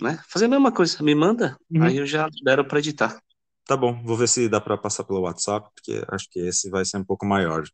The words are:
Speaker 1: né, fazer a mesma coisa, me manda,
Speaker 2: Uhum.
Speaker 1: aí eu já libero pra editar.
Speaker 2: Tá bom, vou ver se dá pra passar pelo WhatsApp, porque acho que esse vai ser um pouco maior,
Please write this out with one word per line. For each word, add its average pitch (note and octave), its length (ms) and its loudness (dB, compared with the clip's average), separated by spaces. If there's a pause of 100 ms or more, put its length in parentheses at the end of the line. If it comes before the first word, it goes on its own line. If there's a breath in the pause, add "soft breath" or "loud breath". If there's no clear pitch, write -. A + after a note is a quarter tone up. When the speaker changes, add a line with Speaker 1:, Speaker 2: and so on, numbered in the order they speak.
Speaker 1:
né, D3+ 260 -4
fazer G3+ 180 0
a - 20 4
mesma C4+ 240 4
coisa, F3 300 0
me D3+ 120 4
manda, E3+ 420 2 (140)
Speaker 2:
Uhum. E3 140 4
Speaker 1:
aí C#3 140 2
eu C#3+ 80 -2
já D#3 220 -2
libero C#3 380 2
pra D3 140 0
editar. D3 420 -2 (440)
Speaker 2:
Tá C3+ 120 2
bom, A#2+ 260 0
vou A2+ 100 0
ver A#2 140 2
se A#2+ 180 2
dá G#2 140 2
pra G#2 160 -2
passar - 280 -4
pelo F#2+ 180 -2
WhatsApp, G2+ 520 -4
porque - 340 -8
acho - 200 -8
que - 100 -10
esse F2+ 300 -4
vai F#2+ 160 -2
ser G2+ 140 -6
um F#2+ 60 -4
pouco F#2+ 200 -4
maior, F2 480 0